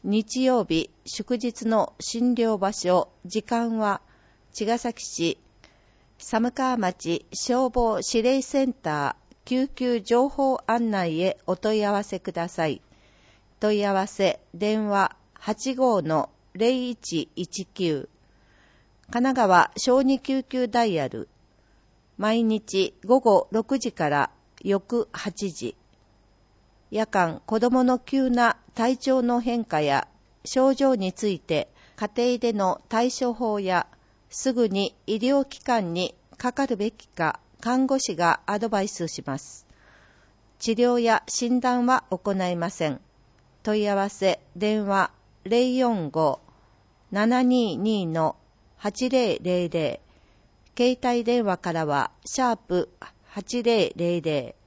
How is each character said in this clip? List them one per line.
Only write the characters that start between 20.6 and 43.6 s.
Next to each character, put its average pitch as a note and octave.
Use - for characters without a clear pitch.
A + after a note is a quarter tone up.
ダ A#3
イ G3
ヤ C#3+
ル。 A2+
毎 A3
日 G#3+
午 B3
後 G#3
六 A3+
時 A3+
か D#3
ら C#3+
翌 G3
八 F#3+
時。 -
夜 G#3+
間、 F3
子 A3
供 B3
の B3+
急 C4
な A#3+
体 A#3+
調 C4
の A#3+
変 A#3+
化 D#3
や C#3
症 C4
状 C4+
に F#3+
つ -
い F#3+
て、 -
家 G#3
庭 -
で A#3
の G3
対 A#3
処 B3
法 A3
や、 F#3
す -
ぐ A#3
に F#3+
医 G#3+
療 C4
機 -
関 G#3
に F3
か B3
か C#4
る A#3
べ G#3
き -
か、 -
看 B3+
護 B3+
師 G#3
が E3
ア G3+
ド A3+
バ G3+
イ G3+
ス -
し -
ま C3+
す。 -
治 A3+
療 A#3+
や A3+
診 B3
断 B3
は B3+
行 F#3+
い F3+
ま E3+
せ D#3
ん。 C3+